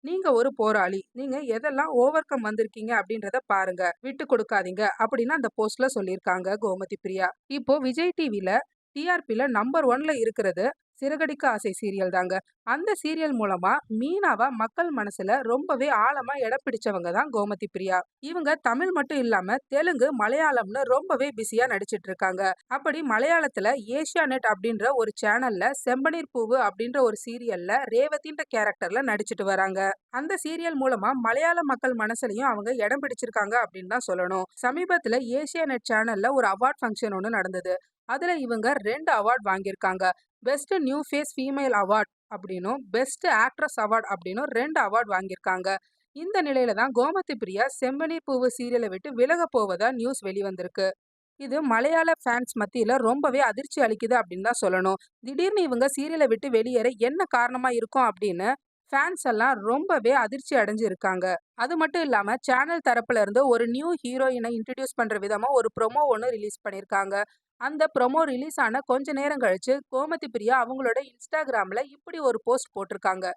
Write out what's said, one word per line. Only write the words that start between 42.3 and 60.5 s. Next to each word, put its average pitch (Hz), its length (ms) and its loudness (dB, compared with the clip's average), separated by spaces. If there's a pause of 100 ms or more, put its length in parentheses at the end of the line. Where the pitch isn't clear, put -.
அப்படின்னும், 190 500 -6 (100)
பெஸ்ட் 262 360 -2
ஆக்ட்ரஸ் 233 540 2
அவார்ட் 214 300 0
அப்படின்னும் 185 400 -6
ரெண்டு 302 300 -2
அவார்ட் 214 300 2
வாங்கியிருக்காங்க. 185 580 -2 (480)
இந்த 370 260 -4
நிலையில 262 320 2
தான் 240 180 0
கோமதி 294 460 0
பிரியா 202 260 0 (120)
செம்பனீர் 302 500 -4
பூவு 254 220 2 (100)
சீரியலை 240 300 -2
விட்டு 190 240 -8
விலக 285 340 2
போவதா 208 460 2
நியூஸ் 247 320 -4
வெளிவந்திருக்கு. 190 640 -4 (540)
இது 277 220 -4
மலையாள 302 480 4 (100)
ஃபேன்ஸ் 247 380 -2
மத்தியில 214 380 0
ரொம்பவே 262 440 2
அதிர்ச்சி 240 400 0
அளிக்குது 226 340 2
அப்படின்னு 190 340 0
தான் 240 120 0
சொல்லணும். 190 380 2 (220)
திடீர்னு 359 420 0
இவங்க 254 240 2
சீரியலை 294 420 0
விட்டு 226 220 0
வெளியேற 233 460 2
என்ன 269 320 0
காரணமா 247 400 0
இருக்கும் 240 420 2
அப்படின்னு 190 380 -2 (440)
ஃபேன்ஸ் 311 360 0
எல்லாம் 240 320 2
ரொம்பவே 254 520 2
அதிர்ச்சி 262 440 0